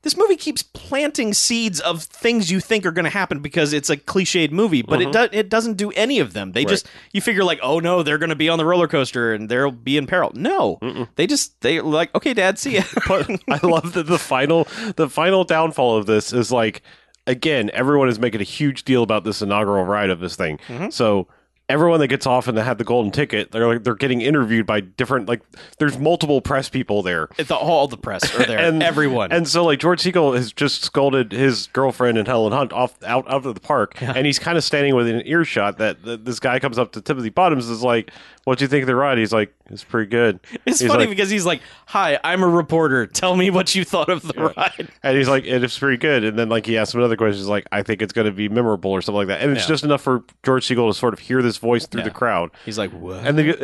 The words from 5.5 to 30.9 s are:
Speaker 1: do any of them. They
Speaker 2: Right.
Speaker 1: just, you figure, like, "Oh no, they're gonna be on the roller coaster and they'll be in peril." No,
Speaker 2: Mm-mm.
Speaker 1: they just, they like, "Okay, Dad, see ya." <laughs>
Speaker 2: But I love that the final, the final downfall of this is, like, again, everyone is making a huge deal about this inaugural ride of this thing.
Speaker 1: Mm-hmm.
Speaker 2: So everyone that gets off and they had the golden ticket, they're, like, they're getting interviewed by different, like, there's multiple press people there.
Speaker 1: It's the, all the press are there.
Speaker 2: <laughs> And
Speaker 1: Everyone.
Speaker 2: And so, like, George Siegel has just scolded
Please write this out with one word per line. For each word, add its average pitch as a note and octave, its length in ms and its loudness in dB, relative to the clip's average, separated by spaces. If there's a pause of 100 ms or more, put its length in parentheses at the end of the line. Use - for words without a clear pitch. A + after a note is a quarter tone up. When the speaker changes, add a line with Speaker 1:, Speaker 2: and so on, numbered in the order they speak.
Speaker 1:
do G#3 180 -2
any A#3 240 0
of A2 120 -2
them. F#2+ 200 -8
They A2 80 -2
Speaker 2:
Right. - 80 0
Speaker 1:
just, - 180 0 (260)
you G3+ 80 -2
figure, G3+ 220 0
like, E3+ 180 0
"Oh D3 200 0
no, F3 240 0
they're D3+ 140 0
gonna D#3+ 180 -2
be D#3 120 2
on E3 100 2
the D#3+ 60 0
roller F3 220 4
coaster B2 480 0
and G#2+ 140 -6
they'll C3 240 0
be B2 240 -2
in C#3+ 100 0
peril." F3 300 0
No, G3+ 440 0
Speaker 2:
Mm-mm. A#2+ 360 -6
Speaker 1:
they E3 100 0
just, - 340 -4
they D3+ 200 0
like, D#3 340 0
"Okay, C4 200 0
Dad, G3 220 2
see B3+ 200 -4
ya." F3+ 60 2 (120)
<laughs> - 140 -2
Speaker 2:
But F#3 200 0 (220)
I D#3+ 160 2
love E3 280 2
that E3 120 -2
the D#3 120 2
final, C#3+ 500 0 (260)
the D#3 140 0
final F#3 340 2
downfall D#3 540 2
of G#2 100 0
this G#2+ 260 2
is, A#2+ 200 0
like, A2+ 300 0 (440)
again, B2+ 480 0
everyone C3+ 340 4
is A2 100 0
making A2+ 220 -2
a G2 40 -2
huge C#3 400 -4
deal B2+ 180 2
about G#2 200 0
this G#2 200 -4
inaugural G2+ 420 2
ride G2+ 240 0
of F2+ 100 0
this F2+ 160 -8
thing. D#2+ 320 -4
Speaker 1:
Mm-hmm. D3 220 -8
Speaker 2:
So G#2 400 0 (400)
everyone D#3+ 320 4
that C#3+ 80 4
gets C3 180 -2
off B2+ 220 2
and A2+ 80 -2
they A2 60 2
had A#2+ 160 -2
the A2+ 60 -4
golden A#2 280 0
ticket, A#2 400 -2
they're, A2+ 140 2
like, A#2 180 2
they're A#2+ 100 0
getting B2+ 280 -2
interviewed A2+ 420 2
by G#2+ 160 0
different, A2+ 480 -4
like, A#2+ 140 -2 (360)
there's C#3+ 200 2
multiple D3 420 2
press C3+ 300 -2
people G#2 320 0
there. F2 340 -2
Speaker 1:
It's D3+ 140 -4
the, D#3 60 0
all D3 300 2
the A#2+ 120 -10
press G2+ 360 -4
are A#2+ 120 2
there. A2+ 120 -2
Speaker 2:
<laughs> E3+ 80 2
And D#3+ 160 2
Speaker 1:
Everyone. C#3+ 480 0
Speaker 2:
And E3 160 0
so, E3+ 200 2
like, D3 120 2
George E3+ 220 2
Siegel E3+ 320 2
has B2 220 -2
just - 280 -2
scolded C3+ 500 0